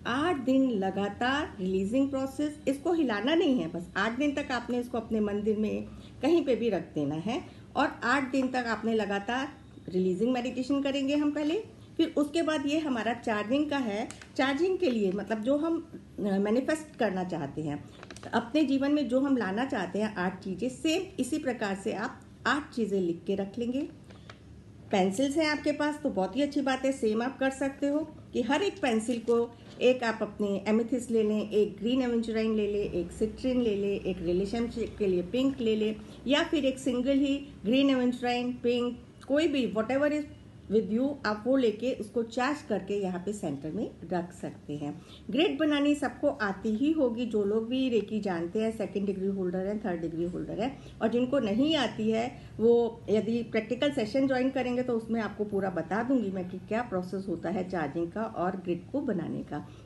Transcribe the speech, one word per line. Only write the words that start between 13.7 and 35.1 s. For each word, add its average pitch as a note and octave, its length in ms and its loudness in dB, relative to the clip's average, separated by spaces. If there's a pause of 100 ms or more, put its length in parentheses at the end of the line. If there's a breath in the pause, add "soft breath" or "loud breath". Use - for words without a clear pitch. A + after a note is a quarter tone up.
है। A3+ 300 -2 (280 loud breath)
चार्जिंग C#4+ 420 2
के F4+ 120 2
लिए G#3 220 2
मतलब G#3 320 -2
जो C#4 140 4
हम, E4 220 0 (400)
अ, - 20 -4
मैनिफेस्ट G#3+ 760 2
करना F#3+ 260 2
चाहते D#3 380 -4
हैं D3 220 -4 (500 loud breath)
अपने A#3+ 300 2
जीवन C4+ 280 2
में, D4 160 2
जो B3+ 120 4
हम C4+ 180 4
लाना G#3+ 280 0
चाहते G3+ 340 -2
हैं G#3 160 -2
आठ F#3 280 -2
चीज़ें, G3 260 -4
same D#4+ 500 -2
इसी C4 180 -2
प्रकार A3+ 380 -2
से G3 180 -4
आप G#3 280 -6 (260)
आठ C#4+ 260 0
चीज़ें G3 280 0
लिख E3+ 260 -2
के G3 80 0
रख G3 240 -4
लेंगे। B3 280 -2 (1040 loud breath)
पेंसिल्स G#3 460 2
हैं D#4+ 80 4
आपके D4 260 2
पास D4 320 0
तो C#4 60 2
बहुत F#3+ 260 0
ही C4+ 60 2
अच्छी C#4+ 200 0
बात C4 240 0
है, C4+ 60 2
Same A3+ 320 0
आप C4 160 -4
कर C4+ 100 2
सकते C#4 380 -2
हो C#4+ 120 2 (340)
कि A#3 80 0
हर D4 200 2
एक G4+ 200 -2
पेंसिल A#3 380 2
को A#3 300 2 (320 loud breath)
एक B3+ 220 4
आप A3 180 0
अपने G3+ 460 -2
amethyst A#3 440 2
ले A3 120 4
लें, G#3+ 260 0
एक G#3 280 2
green B3+ 240 2
aventurine A3 540 0
ले G#3 120 2
लें, G3+ 240 -2
एक F3 200 -2
citrine B3 500 0
ले G#3+ 140 2
लें, G3+ 240 0
एक F#3 200 -2
relationship G3+ 800 -2
के G3+ 80 2
लिए F3+ 140 2